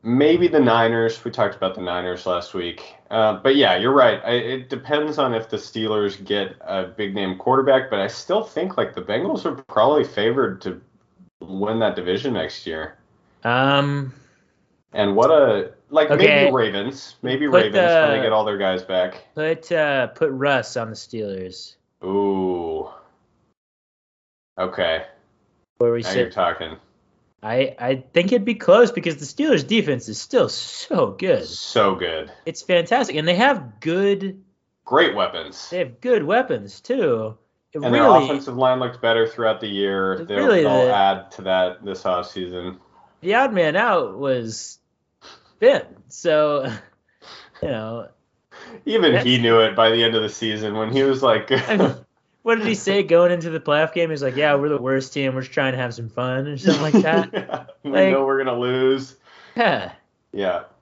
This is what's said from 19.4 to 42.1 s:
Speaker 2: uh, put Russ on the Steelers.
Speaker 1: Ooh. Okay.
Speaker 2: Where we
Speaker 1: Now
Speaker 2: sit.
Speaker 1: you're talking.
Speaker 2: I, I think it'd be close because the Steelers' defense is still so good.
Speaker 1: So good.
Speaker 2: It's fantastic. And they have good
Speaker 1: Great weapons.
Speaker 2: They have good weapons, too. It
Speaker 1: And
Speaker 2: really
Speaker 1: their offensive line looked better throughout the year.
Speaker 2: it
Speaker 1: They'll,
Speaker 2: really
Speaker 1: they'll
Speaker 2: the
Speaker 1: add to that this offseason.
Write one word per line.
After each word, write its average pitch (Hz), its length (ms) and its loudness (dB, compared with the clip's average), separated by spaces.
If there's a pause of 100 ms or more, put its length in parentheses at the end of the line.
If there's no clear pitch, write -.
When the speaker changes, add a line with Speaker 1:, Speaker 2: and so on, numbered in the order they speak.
Speaker 2:
uh, 147 380 0
put 156 220 -2
Russ 135 480 -2
on 113 100 -6
the 110 80 -12
Steelers. 95 800 -12 (280)
Speaker 1:
Ooh. 92 880 -2 (1700)
Okay. 90 460 -4 (720)
Speaker 2:
Where 120 140 2
we 117 80 -2
Speaker 1:
Now 107 80 -8
Speaker 2:
sit. 98 100 -2
Speaker 1:
you're 117 120 0
talking. 85 460 -4 (680)
Speaker 2:
I, 120 360 -2
I 131 340 -6
think 180 200 0
it'd 240 120 0
be 226 120 -2
close 226 360 6
because 156 240 -6
the 147 80 -14
Steelers' 214 420 0
defense 143 440 -2
is 107 100 -12
still 170 300 0
so - 640 -4
good. 165 340 -2
Speaker 1:
So - 480 0
good. 82 360 -6 (140)
Speaker 2:
It's - 160 -10
fantastic. 175 560 0
And 156 100 -2
they 175 100 2
have 202 440 0
good 190 600 -2 (420)
Speaker 1:
Great 143 300 4
weapons. 87 560 -6
Speaker 2:
They 175 80 -6
have 127 240 -6
good 240 200 2
weapons, 147 600 -2
too. 120 560 -2 (340)
It 156 100 -8
Speaker 1:
And 120 120 2
Speaker 2:
really 120 40 4
Speaker 1:
their 120 260 8
offensive 139 340 -4
line 127 220 2
looked 120 200 -6
better 113 260 2
throughout 110 340 -2
the 110 80 -8
year. 98 460 -2
Speaker 2:
it 165 140 -10
Speaker 1:
They'll, - 160 -2
Speaker 2:
really 185 200 4
Speaker 1:
they'll 135 240 4
Speaker 2:
the 123 60 2
Speaker 1:
add 98 380 0
to 98 100 -18
that 92 400 0
this 95 200 -10
offseason. 90 760 -6 (460)